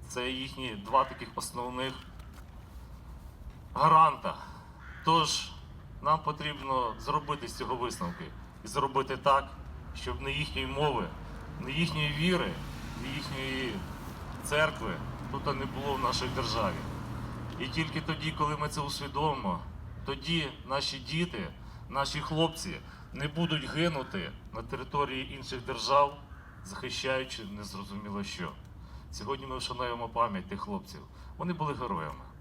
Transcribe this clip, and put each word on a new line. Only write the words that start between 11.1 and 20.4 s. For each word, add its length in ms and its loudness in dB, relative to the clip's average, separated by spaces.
ні 120 -4
їхньої 400 2
віри, 400 4
ні 60 -4
їхньої 640 -2
церкви 500 4
тут 140 -2
не 180 0
було 300 0
в 60 0
нашій 340 2
державі. 420 2
І 60 -2
тільки 340 0
тоді, 380 -2
коли 180 2
ми 120 0
це 120 -2
усвідомимо, 800 0
тоді 440 0